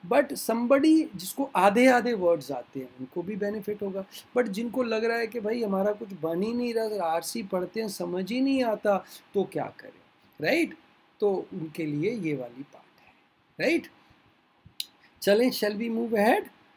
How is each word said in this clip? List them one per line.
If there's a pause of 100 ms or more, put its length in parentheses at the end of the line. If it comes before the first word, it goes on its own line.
But
somebody
जिसको
आधे
आधे
words
आते
हैं (100)
उनको
भी
benefit
होगा, (320)
but
जिनको
लग
रहा
है
कि
भाई
हमारा
कुछ (120)
बन
ही
नहीं
रहा,
आरसी
पढ़ते
हैं
समझ
ही
नहीं
आता (280)
तो
क्या
करें, (400)
right? (420)
तो
उनके
लिए
ये
वाली
पार्ट
है, (520)
Right? (1300)
चलें,
shall
we
move
ahead? (340)